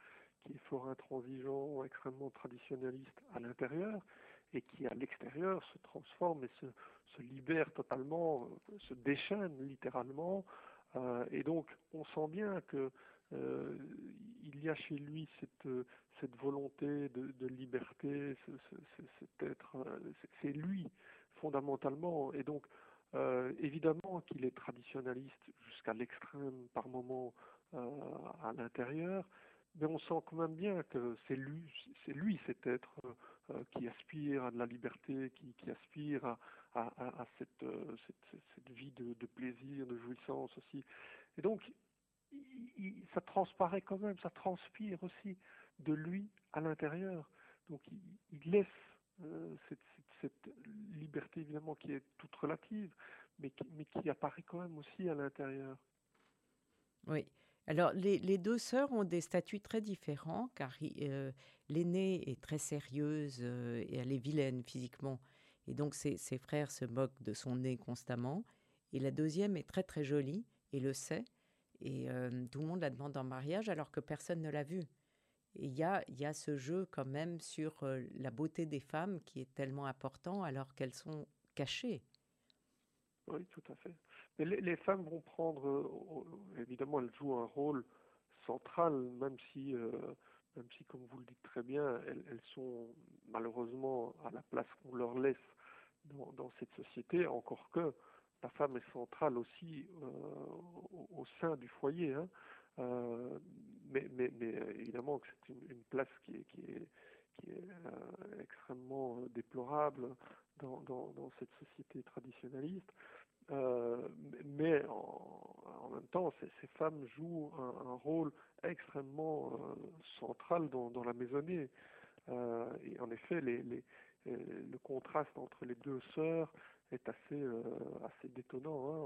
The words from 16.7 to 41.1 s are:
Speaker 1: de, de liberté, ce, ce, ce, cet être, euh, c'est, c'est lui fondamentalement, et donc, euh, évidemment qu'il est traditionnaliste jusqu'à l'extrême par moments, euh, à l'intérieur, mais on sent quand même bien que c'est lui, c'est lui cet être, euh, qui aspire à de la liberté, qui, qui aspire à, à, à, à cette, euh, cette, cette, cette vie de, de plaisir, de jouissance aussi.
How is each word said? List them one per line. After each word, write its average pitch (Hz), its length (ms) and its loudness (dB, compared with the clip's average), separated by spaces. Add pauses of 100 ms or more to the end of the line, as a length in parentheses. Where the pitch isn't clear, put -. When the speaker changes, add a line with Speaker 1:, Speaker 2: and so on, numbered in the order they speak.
Speaker 1:
de, 131 280 -4
de 131 80 -2
liberté, 131 880 -2 (120)
ce, - 60 -8 (180)
ce, - 60 -12 (200)
ce, - 60 -14 (160)
cet - 320 -4
être, - 260 -8
euh, - 220 -4 (240)
c'est, - 80 -14 (100)
c'est 143 120 2
lui 170 360 0 (480)
fondamentalement, 143 1000 2
et 139 80 0
donc, 143 240 -2 (480)
euh, 131 460 4
évidemment 160 640 4
qu'il 131 180 -2
est 127 100 4
traditionnaliste 127 960 -6 (200)
jusqu'à - 240 -2
l'extrême 131 800 -4
par - 140 0
moments, 127 440 -2 (400)
euh, 123 160 -4 (540)
à 110 100 -2
l'intérieur, 151 760 0 (500)
mais 156 100 2
on 160 140 2
sent 165 260 2
quand 160 100 -8
même 160 180 2
bien 180 280 2
que 120 340 0 (100)
c'est 139 100 2
lui, 143 260 -4 (420)
c'est - 80 -4
lui 170 320 4
cet - 220 0
être, - 340 2 (500)
euh, - 200 -2
qui - 180 -2
aspire 143 560 0
à 123 60 4
de 120 80 -4
la 120 80 4
liberté, 127 680 -2
qui, 127 180 -14
qui - 160 -6
aspire 147 560 -2
à, 117 120 0 (360)
à, 117 140 2 (100)
à, 127 240 -4
à 113 40 -6 (120)
cette, - 240 -8
euh, - 340 -4 (100)
cette, - 100 -14 (140)
cette, - 120 -14 (140)
cette 127 140 -18
vie 131 200 -10
de, 120 240 -4
de 117 120 -6
plaisir, 131 600 -4
de 123 100 -4
jouissance 123 640 -4
aussi. - 260 -8 (540)